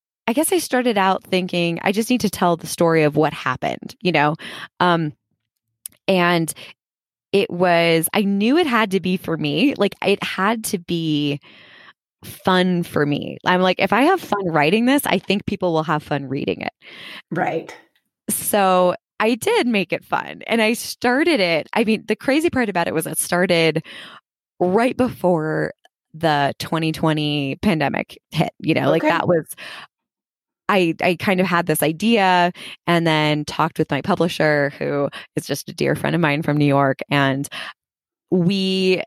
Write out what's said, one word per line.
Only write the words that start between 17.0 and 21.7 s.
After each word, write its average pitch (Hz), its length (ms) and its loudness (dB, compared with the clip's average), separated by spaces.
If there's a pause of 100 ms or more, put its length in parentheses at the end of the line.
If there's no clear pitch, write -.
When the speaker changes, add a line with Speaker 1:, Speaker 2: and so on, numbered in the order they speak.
Speaker 2:
Right. 165 420 -4 (540)
Speaker 1:
So 185 640 2 (240)
I 226 160 2
did 381 320 0
make 202 260 0
it - 120 -6
fun, - 420 -6
and 226 160 0
I 220 120 2
started 262 680 0
it. 170 320 0